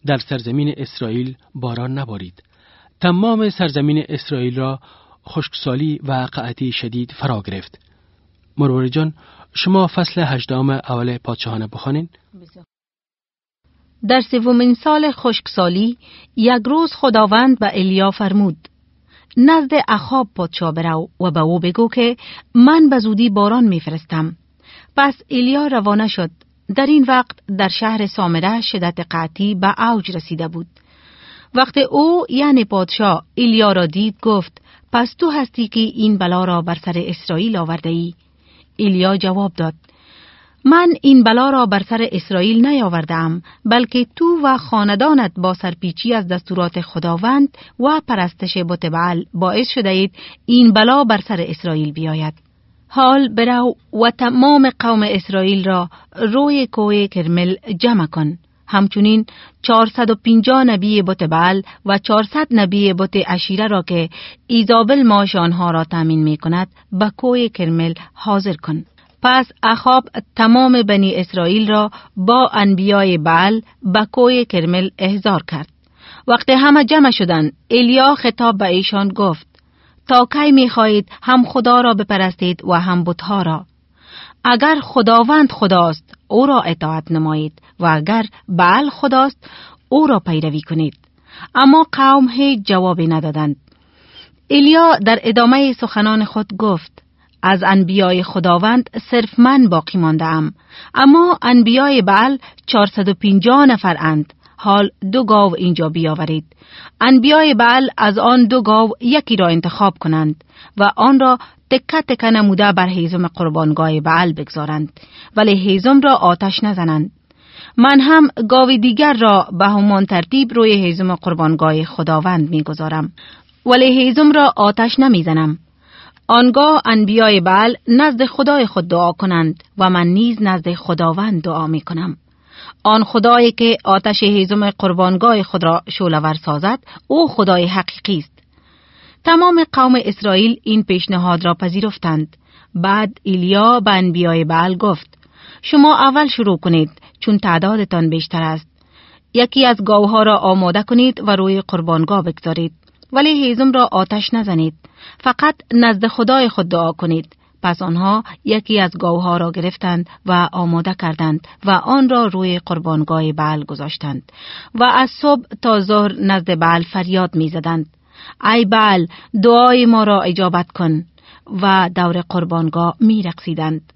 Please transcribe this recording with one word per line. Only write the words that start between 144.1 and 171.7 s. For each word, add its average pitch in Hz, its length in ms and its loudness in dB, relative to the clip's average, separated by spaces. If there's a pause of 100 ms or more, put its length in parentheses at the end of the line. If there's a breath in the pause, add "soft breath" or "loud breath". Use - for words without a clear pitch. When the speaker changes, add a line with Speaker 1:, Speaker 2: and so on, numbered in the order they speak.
Speaker 2:
بعل 170 320 0
گفت: 180 420 -4 (440 soft breath)
«شما 302 340 4
اول 277 300 2
شروع 202 320 -2
کنید، 160 320 0 (300 soft breath)
چون 208 180 0
تعدادتان 190 720 0
بیشتر 165 320 -6
است. 160 260 -6 (640 soft breath)
یکی 247 320 2
از 240 180 2
گاوها 208 380 2
را 214 160 2
آماده 190 440 0
کنید 247 380 0
و 208 160 0
روی 190 240 0
قربانگاه 170 600 -2
بگذارید، 165 500 -6 (400)
ولی 285 180 2
هیزم 262 420 0
را 247 200 2
آتش 202 420 -4
نزنید، 170 400 -2 (440 loud breath)
فقط 294 360 0 (200)
نزد 226 320 2
خدای 247 420 0
خود 185 200 -4
دعا 170 240 -2
کنید.» 160 420 -6 (280)
پس 175 200 -4
آنها 190 420 -2 (200 loud breath)
یکی 214 360 -2
از 185 180 0
گاوها 175 380 -2
را 170 140 -2
گرفتند 175 580 -6 (180 loud breath)
و 175 260 0
آماده 175 420 -4
کردند 160 460 -4 (240 loud breath)
و 202 60 0
آن 254 380 2
را 240 180 0
روی 185 400 -4
قربانگاه 160 680 -4
بعل 151 320 -4
گذاشتند 143 680 -12 (420 loud breath)
و 233 100 2
از 254 260 2
صبح 285 320 0 (200)
تا 220 180 2
ظهر 208 320 0
نزد 190 460 -2
بعل 165 240 2
فریاد 185 520 -4
می‌زدند: 160 520 -4 (580 loud breath)
«ای 226 200 2
بعل، 202 420 2 (360 loud breath)
دعای 240 440 6
ما 220 180 4
را 202 180 2
اجابت 180 500 -2
کن.» 165 320 -2 (580 soft breath)
و 190 320 2